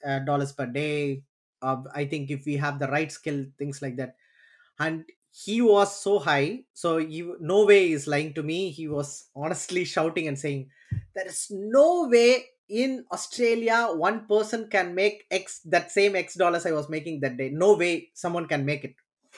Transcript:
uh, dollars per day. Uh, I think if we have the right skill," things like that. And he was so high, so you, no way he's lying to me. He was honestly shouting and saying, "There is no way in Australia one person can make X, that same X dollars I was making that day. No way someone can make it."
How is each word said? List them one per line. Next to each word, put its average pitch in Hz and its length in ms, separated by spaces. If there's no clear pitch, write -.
uh, 139 180
dollars 139 320
per 139 120
day. 143 600
Uh, 131 220
I 147 120
think 143 240
if 139 160
we 147 100
have 143 220
the 139 100
right 156 240
skill," 143 320
things 143 240
like 127 140
that. 127 200
And 160 260
he 220 300
was 202 400
so 196 180
high, 156 540
so 165 240
you, 165 420
no 185 280
way 196 220
he's 143 180
lying 151 280
to 156 80
me. 170 280
He 156 180
was 143 480
honestly 175 480
shouting 160 420
and 139 120
saying, 139 320
"There 190 120
is - 240
no 277 580
way 240 380
in 254 440
Australia 233 800
one 196 320
person 214 420
can 180 240
make 202 380
X, 185 300
that 165 180
same 202 240
X 180 180
dollars 175 320
I 165 60
was 147 160
making 156 320
that 127 160
day. 131 120
No 180 280
way 170 380
someone 170 340
can 143 160
make 143 200
it." - 120